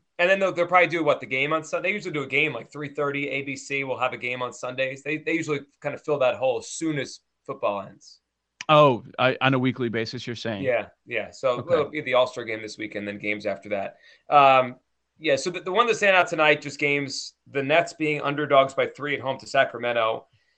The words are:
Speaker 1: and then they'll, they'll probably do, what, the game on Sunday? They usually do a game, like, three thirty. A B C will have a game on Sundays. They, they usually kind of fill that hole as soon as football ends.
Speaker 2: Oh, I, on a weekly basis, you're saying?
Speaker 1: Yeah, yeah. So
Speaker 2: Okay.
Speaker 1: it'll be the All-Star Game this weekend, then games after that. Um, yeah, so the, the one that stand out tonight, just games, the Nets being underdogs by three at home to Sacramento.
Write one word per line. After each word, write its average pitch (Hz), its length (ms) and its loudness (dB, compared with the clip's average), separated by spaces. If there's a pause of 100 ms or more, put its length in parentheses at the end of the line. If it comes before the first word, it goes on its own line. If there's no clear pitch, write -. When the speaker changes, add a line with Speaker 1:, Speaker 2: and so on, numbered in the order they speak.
(180)
Speaker 1:
and 175 100 2
then 196 120 2
they'll, 185 120 0
they'll 170 140 0
probably 175 220 4
do, 165 160 -2
what, 139 160 2
the 127 60 -10
game 135 260 -2
on 160 120 -2
Sunday? 170 260 -4
They 202 40 -4
usually 185 180 -8
do 143 120 -4
a - 20 -8
game, 143 260 0
like, 113 180 -12
three 147 180 -10
thirty. 143 400 -4
A 139 140 -6
B 135 140 -8
C 139 280 -6
will 127 140 -4
have 123 140 0
a 120 60 -10
game 123 240 -6
on 120 100 -6
Sundays. 131 520 -6
They, 151 140 -4
they 160 160 -4
usually 151 260 -2 (200)
kind 143 140 -6
of - 80 -16
fill 151 160 -2
that 127 160 2
hole 123 240 0
as - 100 -10
soon 156 300 -4
as 120 220 -8 (260)
football 101 360 -4
ends. - 360 -20 (500)
Speaker 2:
Oh, 147 360 6 (140)
I, 127 220 2
on 135 140 4
a 131 40 2
weekly 127 300 0
basis, 113 380 -6
you're 117 100 -8
saying? 113 280 -6
Speaker 1:
Yeah, 113 240 0 (180)
yeah. 107 240 -6
So 131 300 -2
Speaker 2:
Okay. 170 120 -4
Speaker 1:
it'll 151 160 2
be 151 140 -6
the 123 100 -2
All-Star 123 320 2
Game 110 160 -6
this 107 160 -12
weekend, 104 320 -8
then 101 80 -6
games 104 300 -6
after 101 240 -4
that. 98 260 -4 (320)
Um, 131 480 6 (440)
yeah, 151 160 2
so 180 140 -6
the, 170 100 -8
the 180 120 -6
one 233 140 4
that 220 100 2
stand 196 180 4
out 175 140 4
tonight, 151 320 2
just 139 180 -10
games, 143 540 -2 (180)
the 135 120 -2
Nets 147 320 2
being 151 260 -2
underdogs 139 540 2
by 127 120 2
three 143 280 -8
at 120 60 -6
home 127 180 -6
to - 80 -18
Sacramento. 120 800 0 (320)